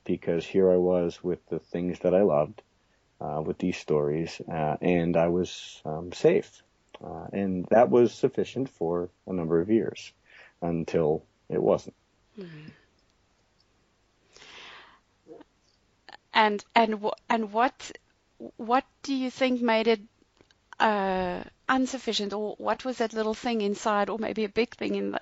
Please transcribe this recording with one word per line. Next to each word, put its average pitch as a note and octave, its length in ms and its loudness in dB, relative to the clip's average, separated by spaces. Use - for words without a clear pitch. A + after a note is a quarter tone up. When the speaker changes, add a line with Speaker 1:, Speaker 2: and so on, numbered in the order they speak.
Speaker 1:
because E2+ 400 -2
here F#2+ 260 4
I F2+ 60 6
was F2+ 460 2
with F2 160 -2
the E2 120 -4
things F2 400 -6
that F2+ 140 4
I F#2 80 6
loved, D#2 380 2
uh, D2+ 240 -6
with F2+ 140 -6
these F2+ 200 -2
stories, D2+ 600 -2
uh, D#2 300 0
and F2 340 2
I E2+ 120 4
was, - 560 -4
um, E2+ 280 -8
safe. - 500 2
Uh, E2+ 300 -12
and F#2+ 380 -2
that A#2 200 8
was A#2+ 220 6
sufficient C3 560 -2
for F2 420 -4
a G2 60 -8
number E2 280 0
of F#2+ 100 -4
years G#2+ 420 0
until E2 640 0
it - 140 -2
wasn't. - 320 0
Speaker 2:
Mm-hmm. D#3+ 300 -18
And, G#3+ 320 2
and A3 280 2
wh-, - 160 -4
and A3+ 240 -2
what, A#3 400 -2
what A#3+ 280 0
do C#4 120 -4
you C4 160 -2
think B3+ 300 0
made A3+ 280 2
it, A3+ 120 2
uh, F#3+ 640 0
insufficient, A#3+ 640 -2
or G#3 260 -6
what G#3+ 260 -2
was B3+ 140 -6
that A3+ 160 0
little A3 200 -2
thing A3+ 280 -2
inside, G3+ 480 0
or G#3 80 -4
maybe G#3+ 260 -2
a G3+ 40 -4
big A3+ 260 -2
thing G3+ 200 -4
in, G3+ 280 -2